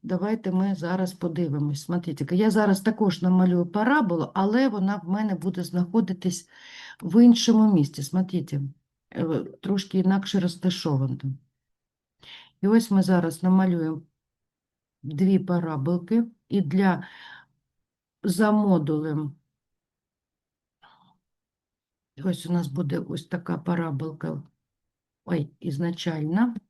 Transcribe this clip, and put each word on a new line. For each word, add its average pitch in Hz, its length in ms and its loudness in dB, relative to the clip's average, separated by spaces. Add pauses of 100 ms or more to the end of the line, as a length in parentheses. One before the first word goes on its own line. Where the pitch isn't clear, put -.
Давайте 196 500 -4
ми 190 220 0
зараз 180 380 -4
подивимось. 151 680 -4
Смотрите-ка, 170 520 -4
я 214 160 4
зараз 202 300 2
також 214 420 0
намалюю 180 440 4
параболу, 214 680 0
але 214 340 2
вона 202 360 -2
в 165 40 -10
мене 202 260 0
буде 175 300 -4
знаходитись 180 840 -2 (540)
в 202 220 6
іншому 226 500 6
місці. 143 280 2
Смотрите, 175 580 -2 (540)
е, 175 100 -4 (380)
трошки 190 360 -2
інакше 190 420 0
розташовано. 147 800 -2 (1400)
І 190 80 0
ось 226 220 4
ми 196 120 4
зараз 175 400 0
намалюємо 175 600 2 (1000)
дві 180 360 0
параболки. 175 880 -2 (240)
І 202 120 0
для, 180 420 2 (1200)
за 208 300 2
модулем, 156 840 0 (3000)
ось 175 220 -4
у 175 60 -4
нас 170 140 0
буде 147 320 -4
ось - 260 -8
така 175 340 -6
параболка. 160 840 -6 (840)
Ой, 160 260 -4 (100)
ізначальна. 170 960 -2 (160)